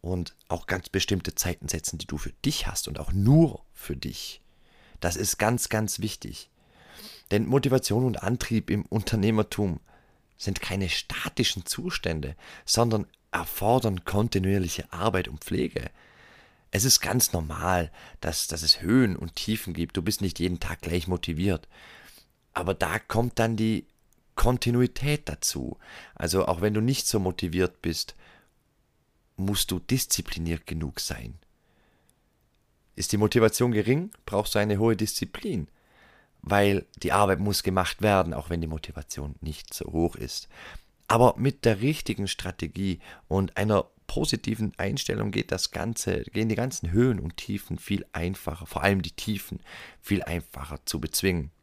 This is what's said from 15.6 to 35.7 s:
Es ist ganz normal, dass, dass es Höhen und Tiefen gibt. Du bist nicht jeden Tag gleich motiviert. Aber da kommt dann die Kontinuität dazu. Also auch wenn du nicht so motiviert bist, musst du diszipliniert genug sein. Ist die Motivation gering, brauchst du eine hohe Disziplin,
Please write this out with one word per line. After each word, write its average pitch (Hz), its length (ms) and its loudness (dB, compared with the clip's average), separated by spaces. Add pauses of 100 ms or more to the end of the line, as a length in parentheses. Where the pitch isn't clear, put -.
Es 98 140 0
ist 131 160 6
ganz 113 320 2
normal, 82 600 0 (280)
dass, - 280 -2
dass 80 140 -6
es - 180 4
Höhen 107 340 4
und - 220 -8
Tiefen 107 380 -4
gibt. 82 220 -2
Du 90 60 -2
bist 104 180 -2
nicht 92 200 -2
jeden 87 180 0
Tag - 220 -6
gleich 82 260 -2
motiviert. 87 640 -2 (840)
Aber 90 220 -2
da 87 240 -2
kommt 117 400 -2
dann 113 180 2
die 110 300 0 (480)
Kontinuität 123 960 2
dazu. - 500 -4 (380)
Also 90 300 2
auch 90 160 2
wenn 107 120 2
du 110 60 2
nicht 127 260 0
so 107 140 2
motiviert 90 600 0
bist, - 360 -4 (1200)
musst 98 340 0
du 92 80 0
diszipliniert 82 880 -2
genug 78 320 -6
sein. 60 400 -8 (1600)
Ist - 160 -4
die 104 60 2
Motivation 113 520 6
gering, 123 400 2 (160)
brauchst 104 300 0
du - 20 4
eine 104 220 2
hohe 113 160 4
Disziplin, 107 720 -4 (760)